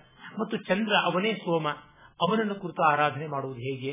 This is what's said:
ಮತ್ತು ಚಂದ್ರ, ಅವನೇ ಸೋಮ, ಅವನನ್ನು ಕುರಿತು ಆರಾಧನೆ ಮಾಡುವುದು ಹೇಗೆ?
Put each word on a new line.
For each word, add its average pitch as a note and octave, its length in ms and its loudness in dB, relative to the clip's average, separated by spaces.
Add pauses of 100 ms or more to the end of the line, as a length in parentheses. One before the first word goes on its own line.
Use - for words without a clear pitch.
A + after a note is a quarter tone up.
(400)
ಮತ್ತು A3 180 -2
ಚಂದ್ರ, G#3 360 0 (100)
ಅವನೇ F#3+ 300 0
ಸೋಮ, E3 340 0 (540)
ಅವನನ್ನು G3+ 340 2
ಕುರಿತು F#3 280 -6
ಆರಾಧನೆ D3 440 4
ಮಾಡುವುದು C3+ 320 -6
ಹೇಗೆ? C3 340 -6